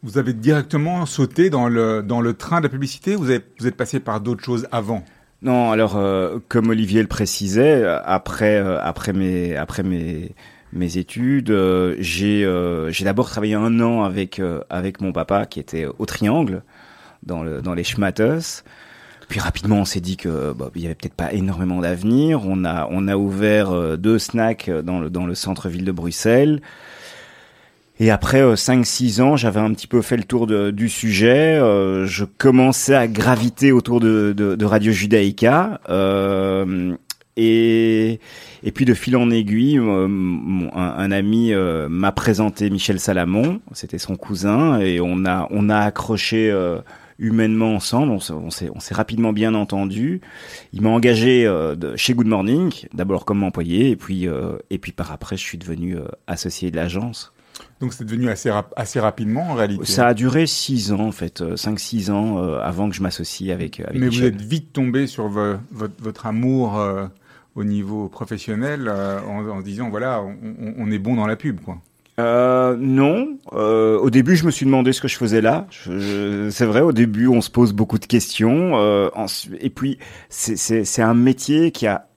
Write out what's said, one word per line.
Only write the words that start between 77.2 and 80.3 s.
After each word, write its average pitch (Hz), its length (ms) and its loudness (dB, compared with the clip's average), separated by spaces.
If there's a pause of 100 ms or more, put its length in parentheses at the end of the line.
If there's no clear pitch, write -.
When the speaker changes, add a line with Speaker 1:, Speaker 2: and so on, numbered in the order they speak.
Speaker 2:
on 120 140 6
se - 80 -6
pose 117 240 4
beaucoup 104 240 0
de - 80 -6
questions. 123 720 2
Euh, 104 380 4
ensu-, - 460 -10
et 135 100 -4
puis, 135 280 -6 (320)